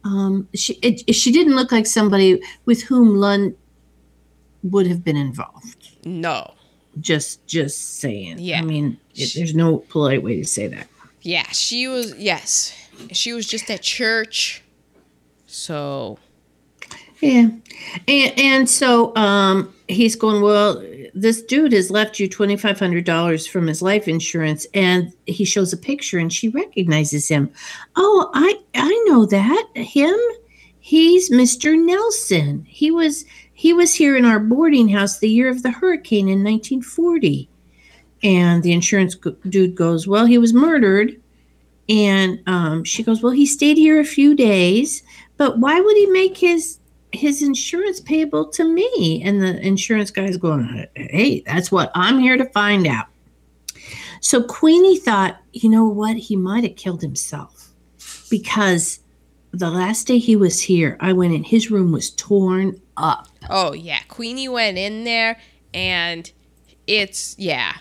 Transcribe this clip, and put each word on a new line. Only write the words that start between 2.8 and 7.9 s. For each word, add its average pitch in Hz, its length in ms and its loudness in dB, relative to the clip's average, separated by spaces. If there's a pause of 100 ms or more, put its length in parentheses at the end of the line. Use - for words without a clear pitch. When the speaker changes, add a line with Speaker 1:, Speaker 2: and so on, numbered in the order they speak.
Speaker 1:
whom 233 340 4
Lund 202 400 0 (1080)
would 190 240 0
have 175 160 -4
been 151 140 -2
involved. - 720 -10 (160)
Speaker 2:
No. 160 480 -8 (480)
Speaker 1:
Just, - 440 -6
just - 540 -8